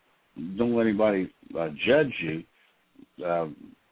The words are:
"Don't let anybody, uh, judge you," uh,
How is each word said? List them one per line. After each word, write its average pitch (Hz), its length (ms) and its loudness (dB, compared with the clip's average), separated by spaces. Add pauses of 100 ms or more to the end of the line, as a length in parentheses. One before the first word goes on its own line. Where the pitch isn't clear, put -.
(580)
"Don't 120 160 2
let 113 120 4
anybody, 104 460 2 (260)
uh, 82 120 -2 (160)
judge 139 340 4
you," 80 240 -6 (800)
uh, 85 220 0 (460)